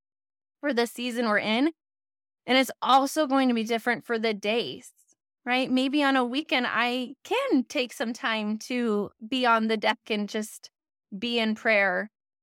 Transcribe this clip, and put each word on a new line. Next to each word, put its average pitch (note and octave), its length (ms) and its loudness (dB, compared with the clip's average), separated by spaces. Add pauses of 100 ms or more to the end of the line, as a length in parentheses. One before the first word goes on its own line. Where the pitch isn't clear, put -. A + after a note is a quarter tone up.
(640)
for C#4+ 120 -2
the A#3 140 0
season A#3+ 400 -4
we're G#3 120 4
in. A#3 320 0 (760)
And B3 120 4
it's C4 140 2 (100)
also C4+ 460 4
going C4 220 2
to A#3+ 60 2
be A3+ 80 0
different A3+ 420 -2
for A#3 120 -2
the A3+ 160 0
days, G#3 580 -4 (540)
right? B3+ 240 0
Maybe C4 320 2
on C4+ 140 4
a C4 80 2
weekend, B3+ 460 -2
I B3 540 -2
can G#4+ 440 0
take B3+ 260 -4
some A#3+ 200 -6
time A3 460 -4
to A3 520 -2 (160)
be B3+ 180 0
on A3+ 220 4
the A3 100 0
deck G#3+ 220 0 (100)
and G#3 180 -2
just - 420 -8 (460)
be A#3+ 220 -4
in A3 160 0
prayer. G3+ 560 2 (340)